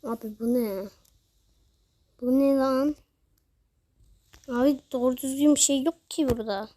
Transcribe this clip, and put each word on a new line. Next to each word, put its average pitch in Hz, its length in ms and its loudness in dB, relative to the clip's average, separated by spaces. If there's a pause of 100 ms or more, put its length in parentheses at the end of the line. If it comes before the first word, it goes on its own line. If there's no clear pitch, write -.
Abi 220 360 -10
bu 233 160 -2
ne? 208 340 -4 (1300)
Bu 254 180 0
ne 277 180 2
lan? 269 400 0 (1500)
Abi 262 320 2 (120)
doğru 254 240 0
düzgün 277 380 2
bir 277 60 0
şey 277 220 2
yok - 280 -4
ki 294 180 -2
burada. 214 480 -4